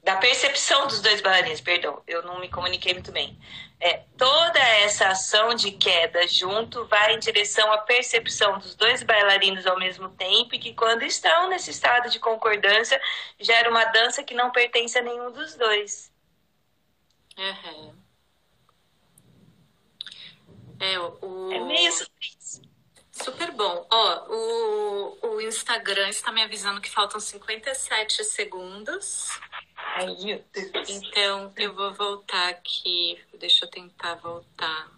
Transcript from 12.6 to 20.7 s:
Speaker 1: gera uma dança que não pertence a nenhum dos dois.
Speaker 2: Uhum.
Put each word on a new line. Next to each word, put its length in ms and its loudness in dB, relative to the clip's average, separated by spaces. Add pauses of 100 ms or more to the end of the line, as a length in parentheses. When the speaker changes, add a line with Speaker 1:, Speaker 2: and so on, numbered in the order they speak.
Speaker 1:
gera 320 4
uma 160 4
dança 360 2
que 120 -12
não 160 2
pertence 480 0
a 40 0
nenhum 280 -6
dos 240 -12
dois. 580 -2 (1200)
Speaker 2:
Uhum. 580 -10 (2750)